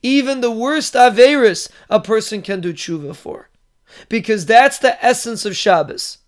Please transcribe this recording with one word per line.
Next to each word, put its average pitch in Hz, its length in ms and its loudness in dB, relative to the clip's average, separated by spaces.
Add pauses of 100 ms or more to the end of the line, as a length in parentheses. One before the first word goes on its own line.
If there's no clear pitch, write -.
even 262 380 0
the 240 120 0
worst 262 420 -4
Averis 247 720 4 (220)
a 214 100 2
person 214 400 -4
can 196 220 -8
do 170 100 -6
tshuva 147 420 -10
for. - 360 -16 (580)
Because 214 380 -2
that's 240 320 4
the - 260 0
essence 233 400 -2
of 196 120 -6
Shabbos 160 720 -2